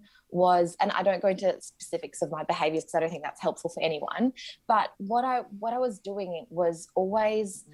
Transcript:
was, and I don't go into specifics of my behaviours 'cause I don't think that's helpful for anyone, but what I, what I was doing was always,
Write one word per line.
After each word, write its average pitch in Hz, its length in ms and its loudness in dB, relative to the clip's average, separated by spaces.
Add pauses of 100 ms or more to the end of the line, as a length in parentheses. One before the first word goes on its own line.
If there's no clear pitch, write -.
(280)
was, 175 520 4
and 196 120 2
I 185 100 0
don't 190 180 2
go 208 60 2
into 190 340 2
specifics - 600 -10
of 151 80 0
my 156 140 -4
behaviours 160 400 0
'cause - 100 -6
I 165 60 2
don't 165 100 0
think 151 140 -8
that's - 180 -10
helpful 165 280 -2
for 165 120 -8
anyone, 165 500 0 (360)
but 220 300 4
what 226 260 0
I, 254 160 0 (180)
what 226 160 -4
I 254 40 -2
was 247 200 -2
doing 190 500 -8
was 170 460 0
always, 214 800 0